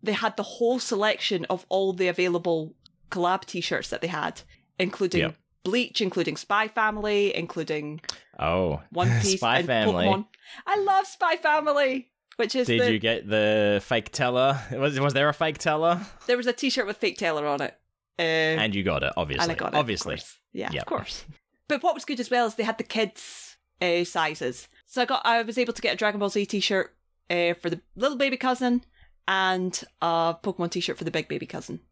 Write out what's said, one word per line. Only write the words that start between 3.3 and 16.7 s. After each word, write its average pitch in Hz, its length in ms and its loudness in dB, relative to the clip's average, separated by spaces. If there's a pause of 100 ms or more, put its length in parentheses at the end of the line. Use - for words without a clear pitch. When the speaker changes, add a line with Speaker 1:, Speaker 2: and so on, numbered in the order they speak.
Speaker 1:
t-shirts - 440 -4
that - 120 -6
they 165 60 -4
had, 156 340 -4 (380)
including 180 420 0
Speaker 2:
Yep. - 140 0 (280)
Speaker 1:
Bleach, 233 380 0
including 175 360 0
Spy 214 300 0
Family, 214 680 0
including 156 680 -4 (380)
Speaker 2:
Oh. 82 420 2 (100)
Speaker 1:
One 120 180 2
Speaker 2:
<laughs> 117 120 4
Speaker 1:
Piece 190 180 2
Speaker 2:
Spy 120 200 4
Speaker 1:
and - 80 0
Speaker 2:
Family. 104 380 4
Speaker 1:
Pokemon. - 220 2 (380)
I 392 140 0
love 381 280 2
Spy 339 300 0
Family, 285 760 2 (260)
which 233 180 0
is 247 120 2
Speaker 2:
Did 117 140 4
Speaker 1:
the 120 120 4
Speaker 2:
you 110 60 2
get 113 280 0
the 107 560 4
fake - 280 0
teller? 131 480 2 (120)
Was, 135 280 0
was 139 140 2
there 143 160 4
a 143 40 0
fake 156 260 -2
teller? 165 420 2 (260)
Speaker 1:
There 247 100 2
was 247 100 -2
a 240 60 0
t-shirt 247 340 0